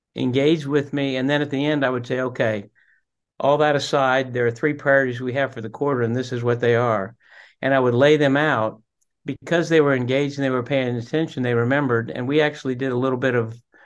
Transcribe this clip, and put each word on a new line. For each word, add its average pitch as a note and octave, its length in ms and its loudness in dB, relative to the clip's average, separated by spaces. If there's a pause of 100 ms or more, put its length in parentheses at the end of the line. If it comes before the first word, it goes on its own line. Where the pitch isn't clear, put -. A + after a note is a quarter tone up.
(140)
engaged C#3 520 0
with C#3 260 -2
me. C#3 240 -2
And C3 140 -2
then D3 100 2
at D3 100 -2
the C#3 140 -2
end, D3 180 0
I B2+ 80 0
would B2 160 -4
say, B2+ 140 -4
"Okay, A#2+ 500 -4 (720)
all C#3+ 180 2
that D3+ 180 2
aside, C3 580 0
there A#2+ 120 0
are A#2 40 2
three D3 240 -2
priorities C3+ 460 2
we B2 140 -6
have C3+ 200 -2
for A#2 80 -10
the G#2+ 80 -8
quarter, C#3 320 -2
and A2+ 140 0
this B2+ 160 -4
is A#2+ 100 -4
what A#2+ 180 0
they A#2+ 160 4
are." A2 380 0 (460)
And C3+ 120 0
I C3+ 60 4
would B2 160 2
lay C#3+ 220 6
them C#3+ 200 2
out. A#2+ 460 0 (440)
Because D#3 440 -2
they D#3+ 100 6
were C#3+ 140 4
engaged C3+ 420 -2
and C#3 80 -2
they C3 60 0
were B2+ 120 0
paying B2+ 340 -2
attention, D#3 460 -4
they B2 120 0
remembered. A#2+ 560 0
And B2 180 -6
we D3+ 140 2
actually D3 320 -2
did C3 180 -4
a A#2+ 40 -2
little C3 200 0
bit B2+ 180 -2
of A2+ 240 -2 (280)